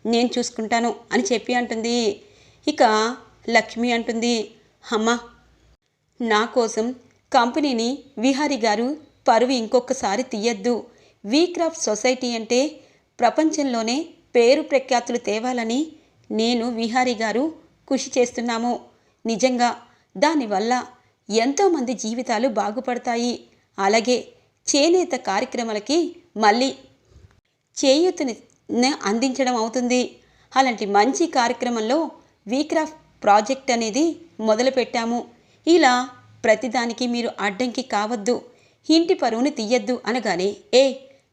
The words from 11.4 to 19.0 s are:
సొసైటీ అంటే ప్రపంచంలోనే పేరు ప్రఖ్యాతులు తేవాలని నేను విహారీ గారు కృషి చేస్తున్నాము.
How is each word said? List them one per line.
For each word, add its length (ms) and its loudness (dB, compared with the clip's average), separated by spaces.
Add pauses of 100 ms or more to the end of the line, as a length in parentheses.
సొసైటీ 540 -2
అంటే 440 -2 (400)
ప్రపంచంలోనే 840 0 (300)
పేరు 260 6
ప్రఖ్యాతులు 560 -2
తేవాలని 720 -2 (440)
నేను 380 0
విహారీ 460 -2
గారు 380 -2 (360)
కృషి 280 -4
చేస్తున్నాము. 640 -2 (440)